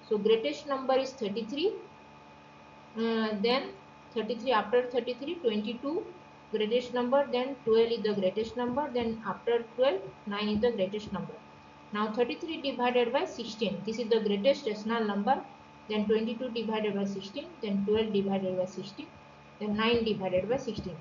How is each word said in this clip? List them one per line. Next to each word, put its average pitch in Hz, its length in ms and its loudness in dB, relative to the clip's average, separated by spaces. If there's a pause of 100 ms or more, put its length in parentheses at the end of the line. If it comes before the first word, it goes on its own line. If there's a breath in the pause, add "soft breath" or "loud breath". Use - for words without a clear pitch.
So 214 100 2
greatest 226 480 2
number 262 280 0
is 262 180 2
thirty-three, 226 600 -2 (1200)
uh, 226 320 2 (120)
then 247 300 2 (440)
thirty-three, 233 380 -2
after 220 380 4
thirty-three, 254 460 -2
twenty-two 240 680 0 (480)
greatest 220 420 0
number, 247 360 4
then 262 340 -2
twelve 226 260 4
is 220 120 -2
the 208 120 0
greatest 196 420 0
number, 247 360 -2
then 226 340 -2
after 233 380 0 (100)
twelve, 277 260 2 (260)
nine 208 220 -2
is 208 120 2
the 240 100 4
greatest 202 420 -2
number. 170 220 -6 (580)
Now 214 200 0
thirty-three 285 500 -2
divided 240 500 2
by 302 120 2
sixteen, - 640 -4
this 226 120 -4
is 226 100 -4
the 226 120 4
greatest 202 460 2
rational 220 380 -2
number, 208 360 2 (480)
then 214 180 0
twenty-two 226 440 0
divided 214 460 -2
by 196 80 0
sixteen, 196 420 -6 (160)
then 202 240 0
twelve 214 260 2
divided 190 460 0
by 180 80 0
sixteen, - 400 -10 (540)
then 208 160 -2
nine 226 280 4
divided 190 440 0
by 247 80 2
sixteen. 190 440 -6